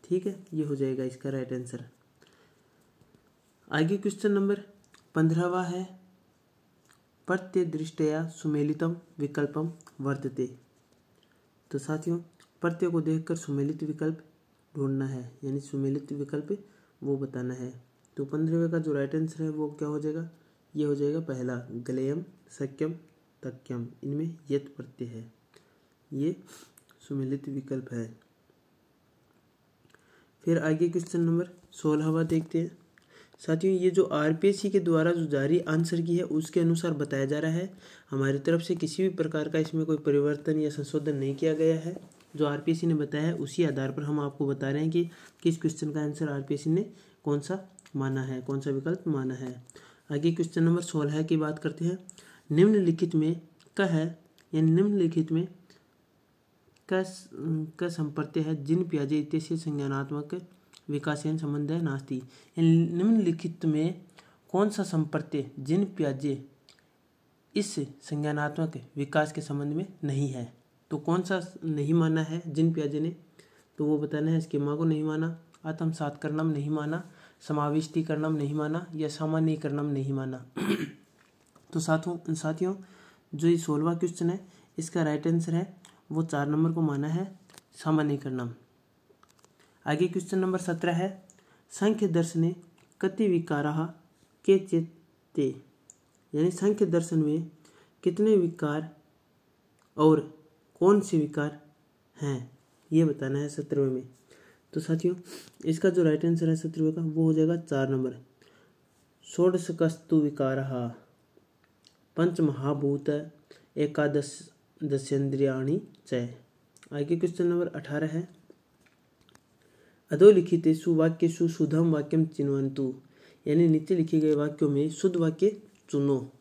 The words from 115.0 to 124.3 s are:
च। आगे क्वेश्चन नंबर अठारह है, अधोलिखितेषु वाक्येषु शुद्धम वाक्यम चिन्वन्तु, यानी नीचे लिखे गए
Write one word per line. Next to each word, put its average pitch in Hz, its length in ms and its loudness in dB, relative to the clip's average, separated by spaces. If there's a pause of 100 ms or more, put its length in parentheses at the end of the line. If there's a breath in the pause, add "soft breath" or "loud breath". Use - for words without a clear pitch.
च। 120 220 -2 (640)
आगे 147 240 -2
क्वेश्चन 175 300 0
नंबर 175 200 2
अठारह 151 400 -4
है, 165 220 -4 (1800 soft breath)
अधोलिखितेषु 170 840 6
वाक्येषु 165 540 2
शुद्धम 165 440 2
वाक्यम 151 340 2
चिन्वन्तु, 135 680 -2 (520 soft breath)
यानी 165 220 6
नीचे 156 260 4
लिखे 165 260 2
गए 151 140 4